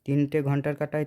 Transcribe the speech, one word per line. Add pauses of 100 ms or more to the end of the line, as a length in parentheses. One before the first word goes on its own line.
তিনটে,
ঘন্টার
কাঁটায়,